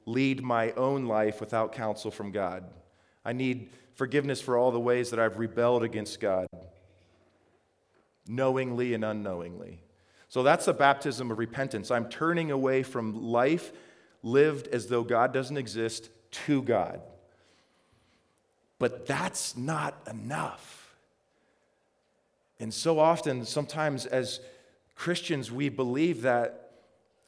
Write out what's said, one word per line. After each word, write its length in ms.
lead 360
my 300
own 340
life 360
without 320
counsel 380
from 200
God. 320
I 80
need 380
forgiveness 440
for 180
all 140
the 80
ways 300
that 100
I've 180
rebelled 460
against 380
God, 260
knowingly 680
and 100
unknowingly. 760
So 140
that's 200
the 100
baptism 560
of 100
repentance. 520
I'm 160
turning 440
away 320
from 380
life 520
lived 460
as 180
though 160
God 300
doesn't 240
exist 520
to 160
God. 400
But 280
that's 520
not 520
enough. 840
And 120
so 240
often, 460
sometimes 640
as 340
Christians, 560
we 160
believe 540
that 500